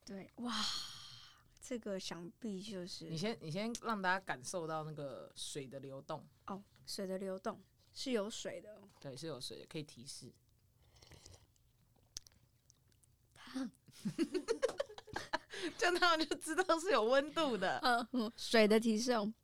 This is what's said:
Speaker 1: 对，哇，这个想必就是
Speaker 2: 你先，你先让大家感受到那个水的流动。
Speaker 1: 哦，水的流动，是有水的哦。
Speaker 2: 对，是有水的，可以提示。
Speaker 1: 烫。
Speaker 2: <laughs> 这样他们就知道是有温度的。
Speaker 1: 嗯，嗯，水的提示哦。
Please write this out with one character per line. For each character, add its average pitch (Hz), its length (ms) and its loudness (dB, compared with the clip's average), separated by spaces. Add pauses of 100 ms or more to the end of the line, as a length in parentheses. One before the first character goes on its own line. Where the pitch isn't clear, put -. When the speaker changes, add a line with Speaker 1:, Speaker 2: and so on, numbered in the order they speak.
Speaker 1:
对， 196 320 -12
哇， 240 160 -4 (1040)
这 247 200 -6
个 202 200 -4
想 175 400 -8
必 196 220 -4
就 190 260 -6
是 165 200 -10
Speaker 2:
你 165 100 -4
先， 208 240 0
你 160 100 -8
先 214 220 -2 (100)
让 214 200 -2
大 180 100 4
家 190 80 2
感 135 240 -6
受 165 220 -4
到 156 180 -2
那 156 80 -8
个 135 420 -8
水 - 320 -6
的 131 140 -12
流 135 220 -10
动。 156 200 -8 (260)
Speaker 1:
哦， 196 140 -6 (220)
水 - 220 -4
的 185 100 -2
流 190 220 -4
动， 196 200 -6 (360)
是 - 160 -4
有 214 180 2
水 - 320 -6
的 - 140 -16
哦。 196 120 -20 (140)
Speaker 2:
对， - 160 -10
是 165 100 -10
有 139 140 -6
水 - 200 -8
的， - 60 -14
可 - 120 -8
以 151 40 -4
提 - 240 -16
示。 131 240 -12 (3000)
Speaker 1:
烫。 262 360 -8 (340)
Speaker 2:
<laughs> 202 60 0 (1700)
这 - 100 4
样 349 80 6
他 349 220 6
们 311 100 2
就 - 100 -2
知 311 180 -6
道 330 240 4
是 339 140 2
有 233 100 8
温 269 320 4
度 285 220 4
的。 180 260 2
Speaker 1:
嗯， 240 300 4
嗯， 240 240 0
水 220 300 8
的 214 120 8
提 220 200 4
示 247 140 2
哦。 220 200 2 (120)